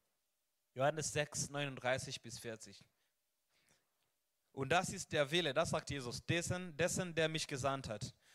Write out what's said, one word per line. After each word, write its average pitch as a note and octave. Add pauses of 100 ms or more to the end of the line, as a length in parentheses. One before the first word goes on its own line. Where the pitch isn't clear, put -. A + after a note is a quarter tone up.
(760)
Johannes D3
sechs, D3
neununddreißig C3
bis A#2
vierzig. A2 (1700)
„Und C3+
das F3
ist F#3+
der D3
Wille“, E3+
das D#3+
sagt D#3+
Jesus, B2+
„dessen, E3+
dessen, F3
der D#3+
mich D#3+
gesandt C3+
hat, G#2 (200)